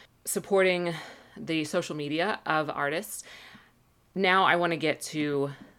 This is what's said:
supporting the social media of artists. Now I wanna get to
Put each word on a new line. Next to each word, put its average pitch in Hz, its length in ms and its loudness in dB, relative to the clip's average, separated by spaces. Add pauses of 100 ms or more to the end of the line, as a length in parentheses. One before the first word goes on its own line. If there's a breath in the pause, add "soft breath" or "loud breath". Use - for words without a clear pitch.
(260 loud breath)
supporting 180 680 2 (420 loud breath)
the 160 300 -2
social 165 300 -4
media 156 500 -2
of 156 240 0
artists. 151 540 -4 (920 loud breath)
Now 185 300 4
I 165 100 6
wanna 170 220 2
get 147 240 0
to 143 500 -2 (260 loud breath)